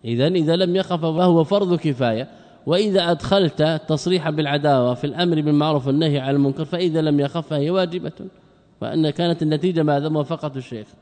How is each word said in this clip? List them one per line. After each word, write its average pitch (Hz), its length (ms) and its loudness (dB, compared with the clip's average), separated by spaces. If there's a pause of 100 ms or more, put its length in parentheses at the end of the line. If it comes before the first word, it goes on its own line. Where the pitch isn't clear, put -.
إذن 127 320 0
إذا 165 200 2
لم 180 200 0
يخف 180 240 -2
فهو 165 440 4
فرض 196 300 0
كفاية، 127 540 -2 (380)
وإذا 185 440 2
أدخلت 160 800 0
تصريحا 160 420 0
بالعداوة 143 640 2
في 135 100 -6
الأمر 160 360 0
بالمعروف 147 460 2
والنهي 143 320 2
عن 135 160 -2
المنكر 139 300 0
فإذا 170 380 -2
لم 147 180 2
يخف 147 260 -4
فهي 151 240 -2
واجبة، 180 420 -2 (680)
وأن 151 300 0
كانت 170 320 -2
النتيجة 160 400 0
ماذا؟ 147 260 0
موافقة 151 480 -4
الشيخ. 120 300 -12 (160)